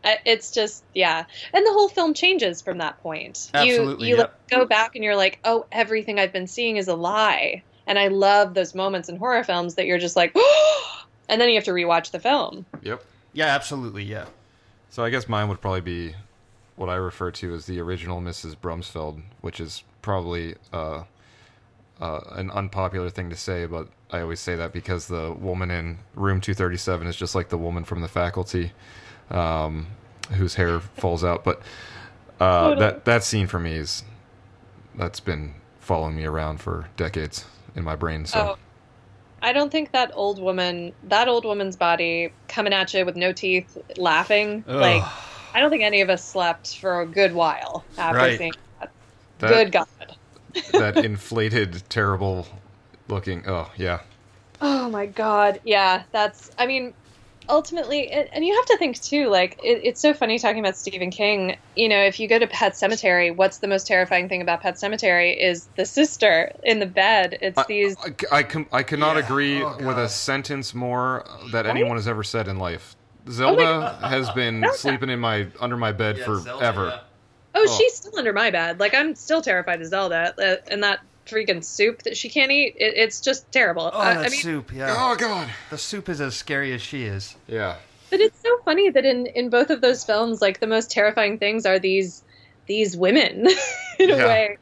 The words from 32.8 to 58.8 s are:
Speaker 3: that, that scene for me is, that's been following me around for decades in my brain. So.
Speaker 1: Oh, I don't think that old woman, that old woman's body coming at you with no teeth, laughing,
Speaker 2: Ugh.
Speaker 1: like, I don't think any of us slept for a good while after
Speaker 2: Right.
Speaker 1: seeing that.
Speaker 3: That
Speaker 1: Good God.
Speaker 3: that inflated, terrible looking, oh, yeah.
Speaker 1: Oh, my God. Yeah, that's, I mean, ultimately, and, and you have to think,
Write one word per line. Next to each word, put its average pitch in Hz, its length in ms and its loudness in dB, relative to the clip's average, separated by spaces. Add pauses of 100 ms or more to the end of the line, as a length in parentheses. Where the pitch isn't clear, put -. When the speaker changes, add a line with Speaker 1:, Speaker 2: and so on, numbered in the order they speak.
Speaker 3:
that, - 240 0
that 117 180 4
scene 98 240 0
for 90 120 -4
me 82 180 -4
is, - 260 -8 (920)
that's - 240 -8
been 76 360 -8 (240)
following 78 360 -2
me 78 100 -6
around 78 360 -6
for 82 340 -8
decades 78 500 -6 (300)
in 85 80 -8
my 78 120 -4
brain. 78 300 -6
So. 220 140 -2
Speaker 1:
Oh, 208 180 -2 (840)
I 247 100 2
don't 285 180 2
think 311 200 -2
that 247 240 0
old 202 240 -2
woman, 180 520 -2 (120)
that 214 240 2
old 233 180 2
woman's 202 300 -4
body 170 560 0 (160)
coming 208 260 -2
at 190 200 0
you 190 120 2
with 180 120 -4
no 185 160 0
teeth, 185 440 -2 (200)
laughing, 208 720 2
Speaker 2:
Ugh. - 80 -6
Speaker 1:
like, 170 280 4 (500)
I 226 60 2
don't 294 100 4
think 277 140 2
any 208 180 4
of 190 80 2
us 180 140 0
slept - 560 -4
for 180 220 -2
a 165 40 -2
good 175 280 2
while 156 500 -2 (140)
after 165 200 0
Speaker 2:
Right. 127 220 4
Speaker 1:
seeing 165 140 -6 (260)
that. - 100 -12 (500)
Speaker 3:
That 110 100 0
Speaker 1:
Good 214 220 6
God. 170 160 0 (840)
Speaker 3:
that 107 340 4
inflated, 107 840 -2
terrible 95 580 0 (600)
looking, 92 400 -6
oh, 87 300 -4
yeah. 90 220 -2 (600)
Speaker 1:
Oh, 269 280 0
my 208 160 -4
God. 208 580 2
Yeah, 196 480 4
that's, 208 460 -2
I 247 100 2
mean, 262 260 -4 (540)
ultimately, 294 640 0
and, 285 220 -2
and 311 120 -2
you 392 100 2
have 494 100 2
to 453 120 4
think, 277 240 -2